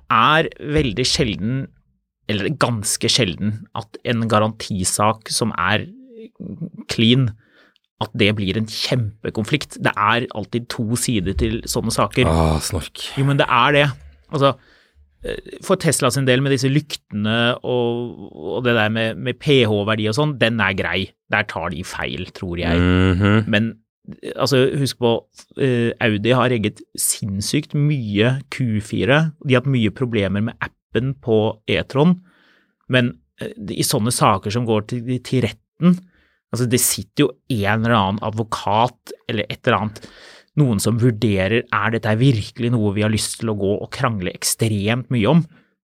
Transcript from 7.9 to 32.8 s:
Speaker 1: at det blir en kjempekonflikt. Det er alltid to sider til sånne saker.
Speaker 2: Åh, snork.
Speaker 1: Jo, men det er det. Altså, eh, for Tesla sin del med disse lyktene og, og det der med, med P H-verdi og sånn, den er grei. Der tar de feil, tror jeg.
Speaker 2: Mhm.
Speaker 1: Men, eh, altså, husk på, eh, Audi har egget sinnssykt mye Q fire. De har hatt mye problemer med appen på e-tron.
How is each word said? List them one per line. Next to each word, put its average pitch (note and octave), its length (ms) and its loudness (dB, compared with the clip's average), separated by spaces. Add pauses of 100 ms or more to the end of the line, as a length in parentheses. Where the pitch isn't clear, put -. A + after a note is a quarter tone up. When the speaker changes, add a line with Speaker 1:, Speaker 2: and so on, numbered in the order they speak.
Speaker 1:
at G#2+ 100 -6
det G#2+ 220 2
blir G2+ 240 -2
en A2 100 -2
kjempekonflikt. - 1120 -4
Det B2+ 140 0
er A2 380 2
alltid A#2 360 -6
to A#2 300 -4
sider G2 400 -2
til A2+ 240 -2
sånne A2+ 320 -4
saker. B2 340 0
Speaker 2:
Åh, D#2+ 320 4
snork. - 440 -8 (100)
Speaker 1:
Jo, C3+ 100 -2
men C#3 160 2
det D3+ 80 2
er B2 240 4
det. D3 120 4 (420)
Altså, C#3 240 2 (720)
eh, - 160 -8 (240)
for F#3 180 0
Tesla C#3+ 320 0
sin C3+ 160 0
del B2+ 160 4
med C#3 80 0
disse C3+ 160 2
lyktene A2+ 720 -2 (160)
og, A#2+ 720 -4 (240)
og A2+ 160 -4
det A#2+ 100 4
der G#2+ 160 2
med, A2+ 240 -2
med B2+ 240 -6
P C#3 240 4
H-verdi G#2+ 480 2
og G#2+ 60 -2
sånn, D3+ 200 0
den A2+ 220 2
er F#2+ 160 2
grei. F2+ 220 -2 (320)
Der G#2+ 180 0
tar F2 240 -6
de F2 120 -8
feil, D2+ 480 -8
tror F2 280 -8
jeg. E2+ 160 0
Speaker 2:
Mhm. F#2 720 4
Speaker 1:
Men, A2 220 0 (380)
eh, - 260 -12
altså, C3 400 2
husk C#3 260 -2
på, A#2 140 2 (400)
eh, A#2+ 420 0
Audi A2 400 2
har B2 160 2
egget G#2+ 300 -2 (120)
sinnssykt - 840 -4
mye B2+ 720 2
Q A2 320 -2
fire. B2 560 0
De B2+ 180 0
har B2 80 2
hatt C#3 80 -2
mye A2+ 240 2
problemer G#2 480 0
med A#2 160 -6
appen - 560 -6
på A2 240 0 (260)
e-tron. C#3+ 520 2 (720)